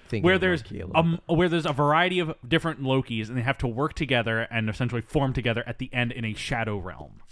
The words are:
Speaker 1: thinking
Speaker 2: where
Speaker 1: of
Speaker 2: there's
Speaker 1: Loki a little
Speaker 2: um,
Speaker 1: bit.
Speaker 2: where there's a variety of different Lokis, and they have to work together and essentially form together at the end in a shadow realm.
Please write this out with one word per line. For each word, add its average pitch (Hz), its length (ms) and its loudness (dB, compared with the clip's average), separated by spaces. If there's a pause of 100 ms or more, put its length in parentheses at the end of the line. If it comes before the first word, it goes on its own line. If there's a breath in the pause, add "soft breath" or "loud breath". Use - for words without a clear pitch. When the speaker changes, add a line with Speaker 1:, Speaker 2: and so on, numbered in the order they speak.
Speaker 1:
thinking 113 160 -2
Speaker 2:
where 185 120 6
Speaker 1:
of 170 40 0
Speaker 2:
there's 175 240 0
Speaker 1:
Loki - 160 -10
a - 60 -10
little - 140 2
Speaker 2:
um, 165 280 2
Speaker 1:
bit. 170 80 4
Speaker 2:
where 180 120 6
there's 165 180 0
a 147 80 0
variety 165 460 4
of 160 140 -2 (140)
different 156 340 0
Lokis, 131 460 0
and 123 80 -8
they 120 60 0
have 131 160 0
to 131 100 -2
work 123 240 -2
together 113 580 0
and 110 200 0
essentially 117 320 -2
form 139 320 0
together 117 320 0
at 117 120 -8
the 127 140 -8
end 123 180 0
in 120 140 -6
a 107 80 -2
shadow 110 460 -4
realm. 78 420 -12 (120)